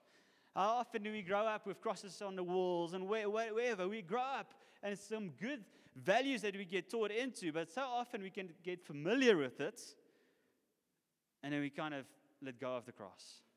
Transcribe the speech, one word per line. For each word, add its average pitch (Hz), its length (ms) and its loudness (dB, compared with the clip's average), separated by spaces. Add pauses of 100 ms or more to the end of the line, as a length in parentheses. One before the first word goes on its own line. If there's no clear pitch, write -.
(540)
How 185 140 4
often 226 340 0
do 214 80 -2
we 214 120 -4
grow 202 240 2
up 208 200 -2
with 190 140 -6
crosses 202 420 -4
on 190 140 -6
the 185 80 -2
walls 180 500 2
and 190 140 -4
where, 214 200 0
where, 220 240 0
wherever? 220 360 0
We 214 140 -4
grow 185 180 -2
up 254 340 -4 (300)
and 202 120 -2
some 214 340 -6 (100)
good 233 240 -4 (320)
values 220 460 4
that 202 140 0
we 202 80 -6
get 180 240 -2
taught 220 220 2
into, 214 420 -2
but 160 200 -2
so 262 100 -2
often 240 400 -2
we 190 80 -6
can 185 200 -6 (120)
get 180 180 -4
familiar 196 560 6
with 135 240 2
it 160 200 -2 (1600)
and 143 100 -2
then 147 80 2
we 143 100 -2
kind 156 240 -6
of 135 100 -6 (360)
let 127 200 -10
go 127 160 -2
of 113 100 -6
the 120 60 -12
cross. - 500 -16 (140)